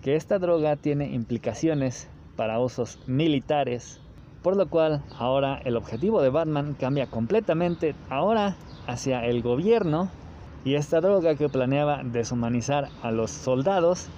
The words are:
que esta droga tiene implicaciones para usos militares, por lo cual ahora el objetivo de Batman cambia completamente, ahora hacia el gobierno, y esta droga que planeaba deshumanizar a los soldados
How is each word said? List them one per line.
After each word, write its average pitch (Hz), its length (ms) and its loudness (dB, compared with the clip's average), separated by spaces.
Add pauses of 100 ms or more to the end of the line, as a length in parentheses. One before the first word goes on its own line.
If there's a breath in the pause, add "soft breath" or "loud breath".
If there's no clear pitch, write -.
que 139 140 0
esta 175 240 0
droga 160 380 2
tiene 143 340 -2
implicaciones 123 960 -2 (300)
para 113 220 0
usos 123 460 -2
militares, 139 960 0 (440)
por 185 120 2
lo 190 140 2
cual 156 340 2 (160)
ahora 135 460 0
el 120 100 0
objetivo 151 460 0
de 131 80 6
Batman 147 500 0
cambia 131 280 0
completamente, 165 880 0 (140)
ahora 196 460 2 (320)
hacia 123 380 -2
el 120 160 2
gobierno, 170 680 2 (540)
y 139 120 2
esta 151 260 2
droga 170 340 4
que 147 140 0
planeaba 135 540 2
deshumanizar 120 840 0 (120)
a 117 100 -2
los 113 200 0
soldados 170 760 2 (100)